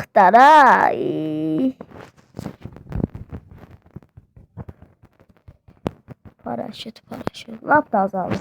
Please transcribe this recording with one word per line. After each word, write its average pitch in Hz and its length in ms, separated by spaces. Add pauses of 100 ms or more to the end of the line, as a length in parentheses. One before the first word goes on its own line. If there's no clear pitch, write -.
(160)
da, 185 140
ay. 190 1400 (4000)
Paraşüt, - 680
paraşüt. - 540
Lap 302 280
da 214 80
azaldı 190 420